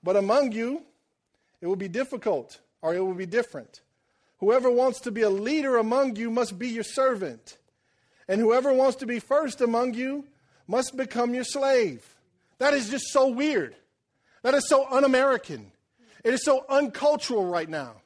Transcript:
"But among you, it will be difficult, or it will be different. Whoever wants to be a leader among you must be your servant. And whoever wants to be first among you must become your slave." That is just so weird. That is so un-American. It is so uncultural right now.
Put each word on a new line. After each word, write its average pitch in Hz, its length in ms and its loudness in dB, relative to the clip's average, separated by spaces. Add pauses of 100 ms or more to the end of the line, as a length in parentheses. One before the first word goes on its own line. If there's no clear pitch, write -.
"But 180 120 2
among 220 380 2
you, 240 300 -6 (760)
it 170 60 -8
will 190 80 0
be 196 120 -8
difficult, 202 720 -4 (220)
or 165 140 -2
it 180 40 -2
will 190 140 -2
be 185 140 -8
different. 170 540 -6 (580)
Whoever 247 300 4
wants 247 320 2
to 240 100 -8
be 226 120 0
a 208 80 2
leader 254 460 0
among 240 380 0
you 233 140 -6
must 226 300 -2
be 247 100 -6
your 226 140 -6
servant. 202 720 -4 (720)
And 196 120 0
whoever 247 320 4
wants 262 260 4
to 262 100 -10
be 240 120 -4
first 285 420 0
among 240 340 0
you 269 320 -6 (400)
must 254 280 -2
become 240 380 -2
your 254 100 -4
slave." 247 720 -2 (420)
That 285 160 2
is 247 160 -2
just 262 180 -6
so 269 220 4
weird. 240 460 -2 (680)
That 254 120 2
is 277 140 2
so 269 200 4
un-American. 262 840 0 (520)
It 233 100 2
is 262 100 -2
so 269 240 2
uncultural 269 800 0
right 175 220 -4
now. 131 380 -10